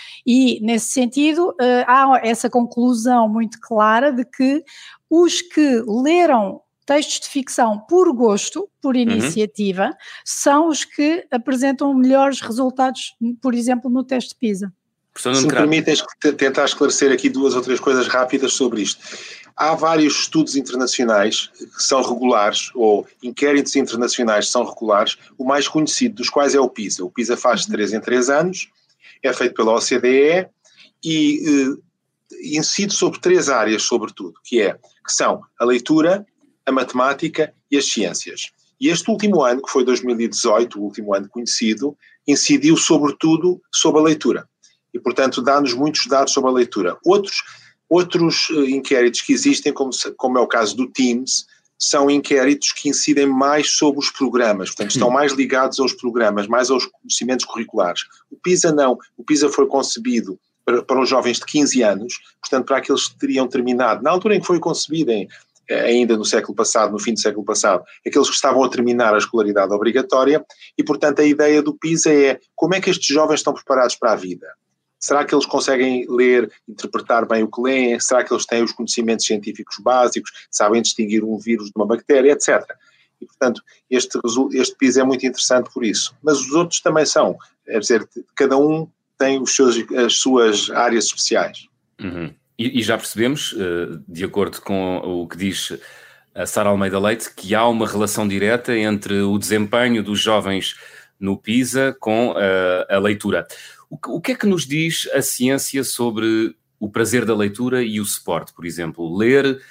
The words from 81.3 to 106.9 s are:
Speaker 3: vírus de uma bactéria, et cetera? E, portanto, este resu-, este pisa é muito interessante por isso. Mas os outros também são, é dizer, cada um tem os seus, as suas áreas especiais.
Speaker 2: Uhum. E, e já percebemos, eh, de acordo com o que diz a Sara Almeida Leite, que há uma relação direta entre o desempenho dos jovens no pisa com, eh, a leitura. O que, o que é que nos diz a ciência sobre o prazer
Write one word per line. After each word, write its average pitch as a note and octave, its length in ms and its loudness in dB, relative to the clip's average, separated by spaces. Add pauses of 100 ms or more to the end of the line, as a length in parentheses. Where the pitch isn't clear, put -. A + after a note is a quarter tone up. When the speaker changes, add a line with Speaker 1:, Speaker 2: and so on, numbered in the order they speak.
Speaker 3:
vírus G#2 300 -4
de G2+ 60 -18
uma G#2 120 -2
bactéria, C3 460 4
et C#3 100 0
cetera? - 340 -2 (420)
E, - 60 -18
portanto, - 380 -4 (280)
este B2 320 -2
resu-, A#2+ 300 -2
este B2+ 240 -2
pisa C3 240 2
é - 40 2
muito C3 200 0
interessante B2 480 0
por B2 140 -4
isso. - 360 -4
Mas C#3+ 180 2
os C3 100 -8
outros E3 320 -2
também D#3 240 2
são, A2 320 0 (280)
é A#2 120 -4
dizer, G#2 280 0 (300)
cada C3+ 220 2
um D#3 280 2 (300)
tem C3+ 240 0
os A2+ 160 -2
seus, B2 200 4 (200)
as A#2+ 220 2
suas A2+ 500 2
áreas A#2 380 0
especiais. - 600 -4 (320)
Speaker 2:
Uhum. E2+ 360 -10 (240)
E, B2 220 -2
e - 20 -4
já A2 160 -2
percebemos, B2 600 -4
eh, F2 480 -6
de F2 160 -10
acordo F#2 380 -4
com F#2 380 -4
o F2 280 -6
que E2+ 120 -16
diz F2+ 400 -6 (560)
a - 100 -6
Sara G2+ 240 0
Almeida G2 320 0
Leite, A2 340 -2
que F#2+ 200 -6
há A2 120 2
uma A2+ 220 0
relação G#2 400 -2
direta A2 480 -2
entre G#2 460 -2
o G2+ 160 0
desempenho G#2+ 680 0
dos G2+ 160 -4
jovens G2 560 -2 (420)
no G2 200 -4
pisa B2+ 600 -2
com, A2 380 -2
eh, F#2 540 0
a G2 80 0
leitura. G2+ 480 -2 (460)
O D#3+ 60 -16
que, - 100 -14
o F3 120 -6
que B3+ 120 -4
é - 40 0
que - 100 -4
nos F3+ 180 0
diz D#3+ 480 -4
a C3+ 80 0
ciência C3+ 600 -2
sobre A2+ 720 -2 (240)
o G#2+ 100 -8
prazer A2+ 360 0